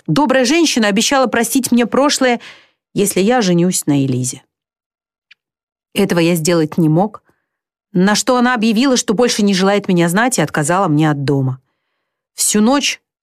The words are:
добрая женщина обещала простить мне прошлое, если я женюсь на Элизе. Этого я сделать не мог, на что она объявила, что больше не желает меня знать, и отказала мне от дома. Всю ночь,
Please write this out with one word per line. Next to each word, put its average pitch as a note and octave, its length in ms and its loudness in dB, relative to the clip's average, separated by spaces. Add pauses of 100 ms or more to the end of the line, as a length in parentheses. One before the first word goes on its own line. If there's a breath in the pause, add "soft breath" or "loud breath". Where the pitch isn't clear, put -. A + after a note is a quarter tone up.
добрая G#3+ 360 2
женщина C4 440 0
обещала A#3 400 0
простить A#3+ 440 -2
мне A#3+ 140 4
прошлое, B3+ 540 0 (560 loud breath)
если F#3+ 260 -2
я A#3+ 200 2
женюсь F3+ 440 0
на C#3+ 180 0
Элизе. B2+ 380 -4 (1500)
Этого F3 260 0
я E3+ 160 2
сделать D#3+ 420 -2
не D#3+ 120 2
мог, F#3 340 0 (720)
на G3 220 2
что B3 220 0
она B3 180 0
объявила, A#3 420 0
что - 160 -2
больше A#3+ 300 0
не G3+ 100 2
желает G3 340 0
меня F3 200 2
знать, G#3+ 320 0
и - 20 0
отказала E3 460 -2
мне D3+ 240 2
от C#3+ 120 -4
дома. C3 360 -2 (760)
Всю - 280 -2
ночь, C4 400 0 (220)